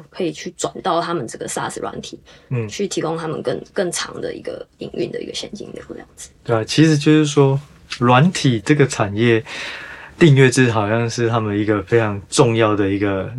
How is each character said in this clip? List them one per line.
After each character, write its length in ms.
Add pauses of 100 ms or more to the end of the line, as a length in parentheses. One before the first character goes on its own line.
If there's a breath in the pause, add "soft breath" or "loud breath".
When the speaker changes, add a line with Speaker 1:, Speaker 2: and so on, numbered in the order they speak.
Speaker 1:
可 140
以 80
去 260
转 160 (120)
到 160
他 120
们 140
这 100
个 120
saas 320
软 200
体， 160 (340 soft breath)
Speaker 2:
嗯。 180
Speaker 1:
去 180
提 140
供 160
他 100
们 160
更， 180 (120)
更 180
长 300
的 120
一 80
个 240 (140)
营 140
运 180
的 100
一 60
个 80
现 180
金 200
流 160
这 80
样 180
子。 160 (140)
Speaker 2:
对 100
啊， 80
其 220
实 120
就 140
是 160
说 340 (380)
软 320
体 340
这 80
个 140
产 300
业 260 (760 loud breath)
订 160
阅 160
制 200
好 180
像 220
是 180
他 100
们 200
一 60
个 180
非 160
常 220 (100)
重 260
要 180
的 140
一 100
个 400